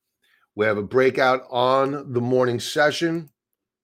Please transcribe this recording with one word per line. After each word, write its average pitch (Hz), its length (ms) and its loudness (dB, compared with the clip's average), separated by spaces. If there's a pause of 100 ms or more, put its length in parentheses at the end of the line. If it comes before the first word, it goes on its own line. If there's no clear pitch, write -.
(560)
We 104 100 0
have 107 120 0
a 104 60 -2
breakout 131 680 2
on 135 600 0
the 123 100 -2
morning 123 380 0
session. 156 720 -2 (540)